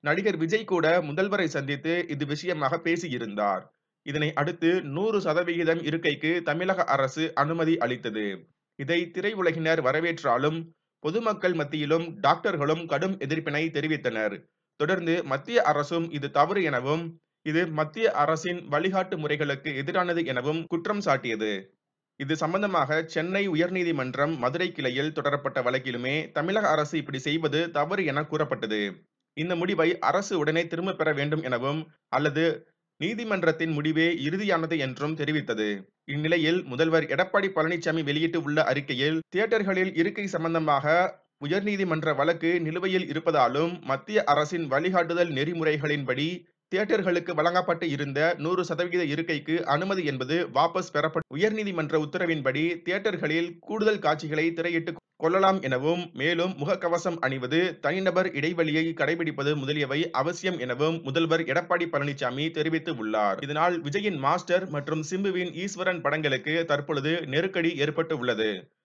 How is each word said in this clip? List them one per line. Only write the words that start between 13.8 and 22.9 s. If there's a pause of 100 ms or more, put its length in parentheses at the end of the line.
தொடர்ந்து,
மத்திய
அரசும்
இது
தவறு
எனவும், (240)
இது
மத்திய
அரசின்
வழிகாட்டு
முறைகளுக்கு
எதிரானது
எனவும்
குற்றம்
சாட்டியது. (520)
இது
சம்பந்தமாக